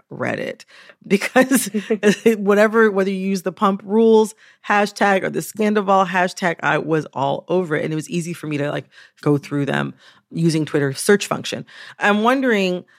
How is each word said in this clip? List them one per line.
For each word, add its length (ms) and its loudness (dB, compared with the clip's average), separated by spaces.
read 300 -6
it. 260 -10
Because 600 2
<laughs> 720 0
whatever, 560 4
whether 180 0
you 60 -4
use 260 -2
the 80 -4
Pump 340 0
Rules 520 4
hashtag 560 2
or 60 -2
the 100 -4
Scandoval 680 0
hashtag, 560 -2
I 160 0
was 280 -2
all 420 -4
over 260 -2
it. 100 -2
And 80 -6
it 40 -4
was 140 -8
easy 220 -6
for 140 -12
me 120 -6
to, 120 -4
like, 160 -8
go 160 2
through 300 -4
them 280 -4
using 340 0
Twitter 280 -2
search 340 0
function. 400 -8
I'm 240 2
wondering 640 0